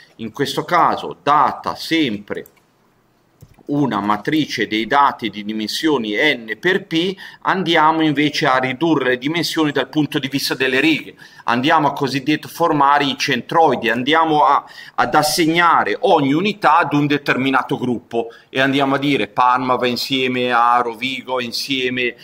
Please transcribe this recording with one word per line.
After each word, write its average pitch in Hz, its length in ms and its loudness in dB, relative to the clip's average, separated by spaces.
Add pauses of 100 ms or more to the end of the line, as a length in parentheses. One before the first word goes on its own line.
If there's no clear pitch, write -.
(160)
In 107 160 -12
questo 139 340 -4
caso, 110 560 0
data 127 540 0
sempre 113 720 -4 (1200)
una 139 320 0
matrice 107 680 -2
dei 110 220 -2
dati 131 420 2
di 101 140 -12
dimensioni 110 680 -2
n 117 440 -2
per 190 280 -2
p, 175 280 -2 (280)
andiamo 160 600 2
invece 147 440 0
a 131 140 2
ridurre 131 500 0
le 127 80 2
dimensioni 151 560 -2
dal 131 160 -2
punto 151 300 -2
di 135 100 -6
vista 139 260 -4
delle 131 240 0
righe, 123 360 0 (280)
andiamo 143 460 2
a - 20 -6
cosiddetto 139 560 -4
formare 143 560 2
i 131 140 -2
centroidi, 127 720 0
andiamo 147 560 2
a, 135 180 2 (320)
ad 127 180 -2
assegnare 156 840 2
ogni 151 320 2
unità 165 460 2
ad 156 160 0
un 147 140 2
determinato 135 680 0
gruppo 117 520 -4 (180)
e - 140 -4
andiamo 135 340 2
a 139 40 0
dire: 139 280 0
Parma 127 480 2
va 123 120 0
insieme 127 600 -2
a 120 280 4
Rovigo, 123 640 -4
insieme, 127 840 -4